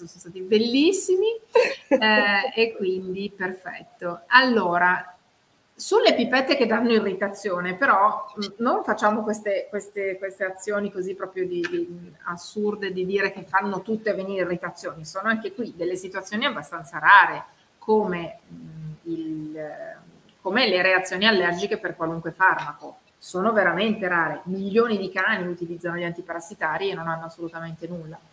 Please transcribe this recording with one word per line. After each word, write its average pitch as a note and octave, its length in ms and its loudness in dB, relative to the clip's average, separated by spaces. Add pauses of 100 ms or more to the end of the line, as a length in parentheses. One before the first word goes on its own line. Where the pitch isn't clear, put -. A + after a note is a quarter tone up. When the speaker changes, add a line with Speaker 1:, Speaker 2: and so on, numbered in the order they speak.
Speaker 1:
sono - 20 -16 (120)
stati F3+ 200 -14
bellissimi, C#4 840 4 (340)
Speaker 2:
<laughs> - 280 0
Speaker 1:
eh, G#3 680 4
e A3+ 220 2
quindi F#3 600 -4
perfetto. F3 920 -8
Allora, F#3 800 6 (680)
sulle G4 400 4
pipette C4 420 2
che A#3 100 2
danno A#3 260 2
irritazione, F#3+ 840 -2
però, G#3+ 640 2
mm, G3+ 200 -6
non C#4 260 0
facciamo A3 380 0
queste, G#3 460 -2
queste, G3 480 -6
queste F#3+ 280 -8
azioni G3+ 460 -4
così F#3+ 240 -6
proprio F#3 320 -6
di, F3 220 -4
di, F3 440 -6 (140)
assurde G3+ 680 -4
di F#3 120 -2
dire G3 280 0
che G#3 100 -14
fanno G3 400 -2
tutte A3 320 -2
venire F#3+ 300 -4
irritazioni, E3+ 600 -8
sono F#3+ 240 -6
anche A3+ 240 -2
qui A#3 240 -8
delle F3 200 -4
situazioni F#3+ 500 -4
abbastanza F3 520 -6
rare, E3 460 6 (340)
come, F3+ 600 0 (140)
mm, D#3+ 400 -14 (100)
il, D#3 580 -8 (800)
come G3 280 0
le F3+ 140 2
reazioni F#3 440 2
allergiche F#3+ 520 2
per F3+ 180 -8
qualunque E3 360 -4
farmaco. D#3 680 0 (200)
Sono F#3+ 340 -2
veramente F#3+ 560 2
rare, D#3+ 360 0
milioni G3 540 0
di F#3+ 120 -4
cani F#3+ 360 -2
utilizzano E3+ 500 -6
gli F3 80 -4
antiparassitari F3 880 -4
e F#3 40 -4
non E3 120 -8
hanno D#3+ 200 -6
assolutamente E3 600 -10
nulla. D#3+ 320 -10 (140)